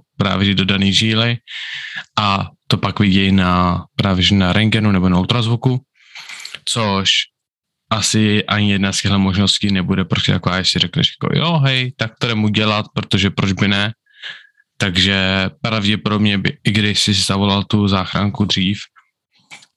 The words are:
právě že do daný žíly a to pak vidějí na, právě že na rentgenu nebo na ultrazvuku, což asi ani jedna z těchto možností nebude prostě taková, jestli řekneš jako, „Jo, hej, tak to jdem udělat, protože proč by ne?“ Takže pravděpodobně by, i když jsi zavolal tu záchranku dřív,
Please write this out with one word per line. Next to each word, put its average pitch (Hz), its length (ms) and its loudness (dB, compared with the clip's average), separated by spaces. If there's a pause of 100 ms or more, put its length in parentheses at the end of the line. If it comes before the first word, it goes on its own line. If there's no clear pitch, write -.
(180)
právě 98 280 0
že 98 100 2
do 95 100 0
daný 98 280 2
žíly 110 440 0 (840)
a 98 300 0 (180)
to - 100 2
pak 98 220 -2
vidějí 98 320 4
na, 90 540 2 (100)
právě 92 280 0
že 101 120 2
na 90 180 2
rentgenu 107 380 2
nebo 92 180 2
na 90 100 4
ultrazvuku, 117 600 0 (840)
což 98 440 -2 (800)
asi 107 560 2
ani 104 260 0
jedna 98 220 0
z - 80 -2
těchto 101 180 0
možností 98 520 0
nebude 92 340 0
prostě - 260 -2
taková, 90 260 0
jestli 92 220 -2
řekneš - 280 0 (140)
jako, - 160 -2
„Jo, 165 220 0
hej, 131 380 0
tak 113 220 -4
to 123 80 -4
jdem 110 160 0
udělat, 107 500 2
protože 98 360 0
proč 98 220 -2
by 95 160 0
ne?“ 101 260 0 (840)
Takže 95 720 0 (120)
pravděpodobně 107 760 0
by, - 260 -2
i 110 80 0
když 104 320 0
jsi 107 100 0
zavolal 98 500 0
tu 104 240 0
záchranku 98 580 0
dřív, 98 320 -2 (1000)